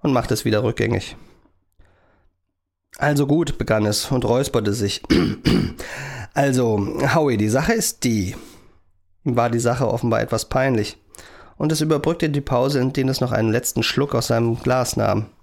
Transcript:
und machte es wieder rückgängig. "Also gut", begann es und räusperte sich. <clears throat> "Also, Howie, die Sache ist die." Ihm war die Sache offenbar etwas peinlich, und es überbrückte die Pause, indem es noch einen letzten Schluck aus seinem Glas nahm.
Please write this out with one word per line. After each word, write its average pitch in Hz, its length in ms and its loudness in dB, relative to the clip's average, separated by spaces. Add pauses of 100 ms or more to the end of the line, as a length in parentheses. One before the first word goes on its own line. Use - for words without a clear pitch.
und 139 120 2
machte 120 200 2
es - 120 -4
wieder 107 180 2
rückgängig. 107 520 -2 (1800)
"Also 143 300 2
gut", 160 300 2
begann 110 280 0
es - 260 -2
und 123 140 0
räusperte 113 480 2
sich. 101 360 -2
<clears throat> - 1200 -2
"Also, 127 460 2 (340)
Howie, 147 240 2
die 107 120 2
Sache 147 240 2
ist - 300 -2
die." 107 320 0 (880)
Ihm 127 120 0
war 117 140 2
die 117 100 0
Sache 120 280 0
offenbar 113 340 0
etwas 110 240 -2
peinlich, 131 520 0 (600)
und 151 140 -2
es 156 100 0
überbrückte 156 480 0
die 143 120 0
Pause, 135 380 0
indem 131 300 0
es 120 120 -2
noch 123 100 0
einen 110 200 0
letzten 113 320 -2
Schluck - 320 0
aus 117 120 0
seinem 117 340 0
Glas 123 360 0
nahm. 104 300 0 (160)